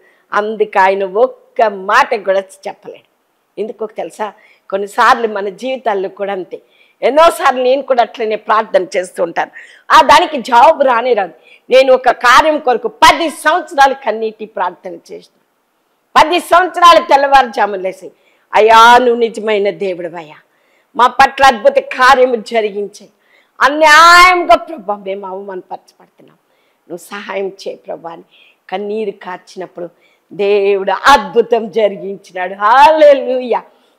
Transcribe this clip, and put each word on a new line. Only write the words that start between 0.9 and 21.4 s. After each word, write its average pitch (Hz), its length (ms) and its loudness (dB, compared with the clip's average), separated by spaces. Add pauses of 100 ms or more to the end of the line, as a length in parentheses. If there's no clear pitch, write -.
ఒక్క 226 560 -4
మాట 214 540 -2
కూడా 190 240 -4
చెప్పలేడు. - 720 -16 (440)
ఎందుకో 220 280 -12
తెలుసా? 196 480 -12 (360)
కొన్నిసార్లు 226 580 0
మన 208 220 -8
జీవితాల్లో 202 600 -6
కూడా 196 240 -10
అంతే. 180 280 -12 (400)
ఎన్నోసార్లు 285 640 0
నేను 262 180 0
కూడా 262 200 -2
అట్లనే 220 340 -6
ప్రార్థన 208 500 -2 (120)
చేస్తూ 185 260 -6
ఉంటాను, 170 280 -6 (400)
ఆ 285 100 6
దానికి 302 400 2
జవాబు 269 420 2
రానే 247 300 0
రాదు. 190 200 -4 (360)
నేను 262 240 4
ఒక 254 160 0
కార్యం 294 500 2
కొరకు 233 280 -4
పది 320 420 0
సంవత్సరాలు 302 640 -2
కన్నీటి 220 520 -8
ప్రార్థన 185 480 -10
చేసిన, 175 460 -20 (800)
పది 311 220 2
సంవత్సరాలు 339 680 2
తెల్లవారుజామున 262 720 0
లేసి, 185 320 -10 (440)
"అయ్యా 226 420 6
నువ్వు 247 180 0
నిజమైన 214 540 -4
దేవుడివయ్యా, 170 680 -10 (600)
మా 233 120 2
పట్ల 269 380 2